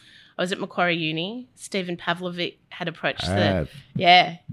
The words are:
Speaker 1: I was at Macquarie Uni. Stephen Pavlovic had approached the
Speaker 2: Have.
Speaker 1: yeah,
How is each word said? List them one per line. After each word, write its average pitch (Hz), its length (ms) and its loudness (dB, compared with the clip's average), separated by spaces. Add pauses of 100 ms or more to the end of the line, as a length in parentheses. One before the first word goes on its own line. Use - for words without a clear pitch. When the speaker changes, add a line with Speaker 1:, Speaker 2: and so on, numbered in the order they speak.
(380)
Speaker 1:
I - 60 -2
was 185 80 -4
at - 80 -6
Macquarie 175 380 -2
Uni. 170 580 -6
Stephen 180 420 -6
Pavlovic 175 580 -6 (140)
had - 180 -10
approached 147 380 -4
the 87 100 -2
Speaker 2:
Have. 92 360 0 (240)
Speaker 1:
yeah, 175 420 6 (160)